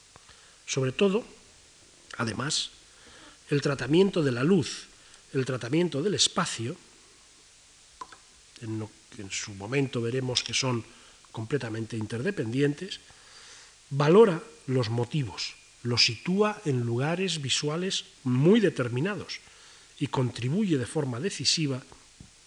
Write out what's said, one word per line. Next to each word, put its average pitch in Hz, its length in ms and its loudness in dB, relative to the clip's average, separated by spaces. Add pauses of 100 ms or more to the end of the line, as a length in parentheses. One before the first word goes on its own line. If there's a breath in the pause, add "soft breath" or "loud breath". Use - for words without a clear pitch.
(680 loud breath)
Sobre 131 240 0
todo, 202 320 2 (920)
además, 120 520 -2 (800 loud breath)
el 143 120 2
tratamiento 156 600 2
de 139 100 2
la 120 120 0
luz, 170 440 2 (460 loud breath)
el 131 120 0
tratamiento 135 580 -2
del 202 100 0
espacio, 143 640 -2 (1900)
en 110 180 -6
lo 107 100 -8 (260)
que 107 60 -14
en 98 100 -10
su - 220 -8
momento 123 480 -2
veremos 127 420 -2
que 117 100 -8
son 120 300 0 (480 loud breath)
completamente 113 640 -6
interdependientes, 143 1040 -2 (880 loud breath)
valora 165 520 6 (260)
los 127 220 0
motivos, 120 680 -4 (280)
los 117 220 2
sitúa 202 600 0
en 127 160 0
lugares 156 600 -2
visuales 156 640 -2 (180)
muy 147 360 6
determinados 147 800 -2 (600 loud breath)
y - 80 -2
contribuye 139 720 0
de 120 80 0
forma 131 340 -4
decisiva 143 640 -2 (640)